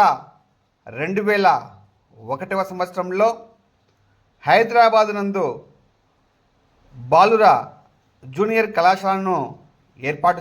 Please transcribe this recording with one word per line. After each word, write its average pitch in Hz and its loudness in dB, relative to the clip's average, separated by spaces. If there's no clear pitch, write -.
రెండు 165 -6
వేల 196 2
ఒకటవ 190 -6
సంవత్సరంలో 185 -4
హైదరాబాదు 220 2
నందు 196 -4
బాలుర 180 4
జూనియర్ 214 -2
కళాశాలను 190 0
ఏర్పాటు 151 -2